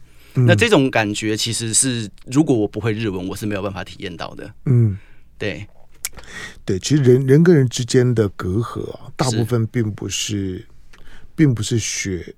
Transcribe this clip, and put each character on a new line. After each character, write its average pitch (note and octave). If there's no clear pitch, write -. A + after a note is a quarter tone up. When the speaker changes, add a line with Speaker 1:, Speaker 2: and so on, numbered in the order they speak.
Speaker 1:
嗯。 B2+
嗯。 -
Speaker 2:
那 A2+
这 G#3+
种 C#3
感 G#2+
觉 G#2+
其 A#2
实 A2+
是， A#2
如 C3+
果 D3
我 G#2
不 A2
会 G#2+
日 A2
文， F#2
我 G2
是 G#2+
没 G2+
有 F#2+
办 G2
法 F2+
体 -
验 F2+
到 D2+
的。 -
Speaker 1:
嗯。 A#2
Speaker 2:
对。 G2
Speaker 1:
对， F#2+
其 C#3+
实 D3
人， B2+
人 C#3+
跟 F3
人 C3
之 A#2+
间 B2
的 A2
隔 F#2
阂 A2
啊， -
Speaker 2:
是。 A2+
Speaker 1:
大 C3
部 A2
分 A2+
并 A2
不 G2+
是， F#2+
并 C#3+
不 A2
是 A#2
血， -